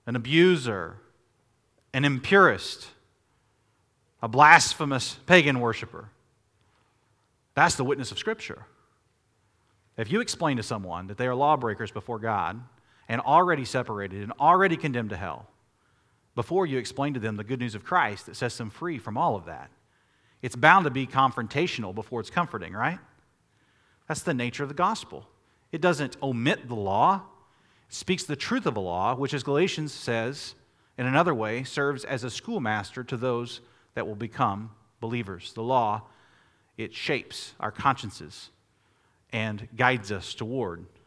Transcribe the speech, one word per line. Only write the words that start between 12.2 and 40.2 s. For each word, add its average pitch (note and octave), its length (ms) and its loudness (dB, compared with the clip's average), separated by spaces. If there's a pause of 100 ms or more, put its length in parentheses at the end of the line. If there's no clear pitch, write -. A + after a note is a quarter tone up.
and A2+ 120 -2
already D#3 440 4
separated G#2 580 -6
and G2+ 180 -8
already F3 360 6
condemned B2 340 -4
to G2+ 60 -6
hell, E2 300 -8 (880)
before F3 320 0
you C3+ 120 -2
explain C#3 360 -4
to B2+ 60 -6
them G#2+ 160 -4
the G#2 80 -8
good A#2+ 160 -6
news A#2 160 -6
of G2+ 80 -14
Christ C3 420 0
that - 80 -16
sets - 240 -6
them A2 120 -8
free E3 280 -8
from A2 180 -10
all D3 200 0
of E2+ 80 -10
that, C#2+ 260 -14 (720)
it's B2 140 -8
bound D#3+ 280 8
to D3 60 -2
be B2+ 160 -2
confrontational B2+ 880 -2
before A2 260 -8
it's G#2+ 80 -10
comforting, G#2 440 -4
right? A#2+ 260 -4 (1120)
That's D3+ 140 -6
the E3 120 -2
nature A#2+ 300 -4
of C3+ 40 -6
the C#3+ 60 -12
gospel. F3+ 540 -4 (420)
It D#3+ 100 -8
doesn't D3 400 0
omit B2+ 460 -2
the A#2+ 80 -8
law. A2+ 480 2 (640)
It - 60 -16
speaks - 300 -2
the D3 120 -6
truth A#3 300 -2
of C3+ 80 0
the G#2 60 -4
law, F#2 340 0
which, C3 180 -4
as C#3+ 120 -4
Galatians D3+ 480 0
says, A#2+ 640 -6 (420)
in B2 80 -2
another D#3 280 4
way, A2 280 -2
serves C#3 420 -4
as B2+ 200 -6
a B2 60 -6
schoolmaster A#2+ 720 -4
to B2+ 120 -8
those A#2+ 440 -4 (340)
that A2 120 -6
will G#2 100 -8
become G#2+ 540 -2 (300)
believers. A2+ 520 -8
The A2+ 100 -10
law, A2+ 400 0 (720)
it A2 160 -10
shapes - 680 -6
our G#2+ 100 -4
consciences G#2 800 -4 (840)
and A2 420 -6
guides A#2 380 2
us F#2+ 220 -8